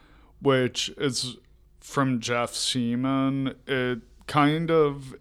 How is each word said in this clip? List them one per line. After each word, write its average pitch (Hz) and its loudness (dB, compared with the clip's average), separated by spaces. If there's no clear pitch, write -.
which 131 2
is 127 -2
from 131 0
Jeff 120 -2
Seaman. 135 0
It 127 -2
kind 156 2
of 139 2